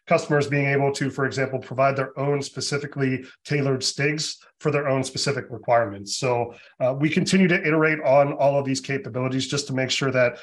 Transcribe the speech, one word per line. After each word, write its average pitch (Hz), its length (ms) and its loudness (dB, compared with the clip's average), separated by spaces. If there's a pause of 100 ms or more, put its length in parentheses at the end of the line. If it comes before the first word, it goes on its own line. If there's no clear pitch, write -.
customers 151 400 2
being 139 200 0
able 139 260 2
to, 139 180 -2
for 139 160 -2
example, 127 320 -2
provide 135 380 0
their 131 200 -6
own 143 240 -2
specifically 135 840 -4 (200)
tailored 135 380 -2
stigs 151 540 -2 (240)
for 156 100 0
their 143 160 -2
own 131 160 2
specific - 480 -4
requirements. 107 680 0
So, 120 360 0 (240)
uh, 131 180 0
we 147 140 2
continue 185 380 4
to 175 180 2
iterate 156 380 2
on 143 300 4
all 139 220 2
of 139 80 0
these 131 160 -2
capabilities 131 680 -4
just 143 180 -2
to 135 60 -6
make 127 180 -2
sure 131 220 0
that 123 300 2